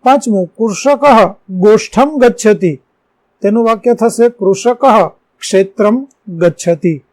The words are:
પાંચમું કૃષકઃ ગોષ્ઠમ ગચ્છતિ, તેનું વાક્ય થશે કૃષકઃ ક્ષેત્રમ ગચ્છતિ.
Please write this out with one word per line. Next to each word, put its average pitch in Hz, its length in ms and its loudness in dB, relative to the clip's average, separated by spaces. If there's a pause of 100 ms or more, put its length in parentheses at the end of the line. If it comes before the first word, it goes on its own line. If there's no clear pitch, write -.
પાંચમું 220 440 0
કૃષકઃ 226 880 0 (160)
ગોષ્ઠમ 220 680 0
ગચ્છતિ, 214 640 0 (600)
તેનું 220 220 -2
વાક્ય 226 300 0
થશે 233 340 0
કૃષકઃ 220 840 0 (280)
ક્ષેત્રમ 208 680 -2 (220)
ગચ્છતિ. 170 840 -4